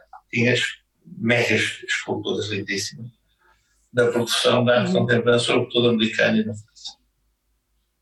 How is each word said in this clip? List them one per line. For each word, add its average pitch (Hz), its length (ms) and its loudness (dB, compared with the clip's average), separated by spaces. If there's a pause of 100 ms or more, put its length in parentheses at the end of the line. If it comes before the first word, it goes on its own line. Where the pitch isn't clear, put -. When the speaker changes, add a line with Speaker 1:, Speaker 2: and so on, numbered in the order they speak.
(320)
Speaker 1:
tinha 120 220 2
as 120 80 0 (560)
megas 110 680 0
esculturas - 680 -4
lindíssimas 98 600 -8 (840)
da 117 200 2
produção 120 520 2
da 120 180 4
arte - 120 0
Speaker 2:
Uhum. 117 80 2
Speaker 1:
contemporânea, 120 380 2
sobretudo 120 500 2
americana 110 480 2
e 107 80 0
na 107 80 -6
França. - 440 -16 (1040)